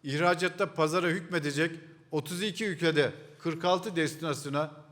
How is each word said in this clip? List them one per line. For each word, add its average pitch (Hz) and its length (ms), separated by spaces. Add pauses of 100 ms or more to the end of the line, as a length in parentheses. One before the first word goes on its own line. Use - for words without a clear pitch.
ihracatta 175 680
pazara 165 340
hükmedecek 165 720 (320)
otuz 160 300
iki 214 240
ülkede 160 480 (260)
kırk 165 260
altı 180 300
destinasyona 151 760 (200)